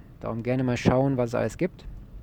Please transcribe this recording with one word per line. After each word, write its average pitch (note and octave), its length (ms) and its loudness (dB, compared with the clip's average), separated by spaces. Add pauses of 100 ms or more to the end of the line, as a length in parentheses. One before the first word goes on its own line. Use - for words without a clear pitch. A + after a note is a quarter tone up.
(220)
Darum A2+ 200 -6
gerne B2+ 220 0
mal B2 140 2
schauen, C3 400 4
was A#2+ 140 0
es A#2+ 40 0
alles A2+ 220 0
gibt. - 260 -2 (400)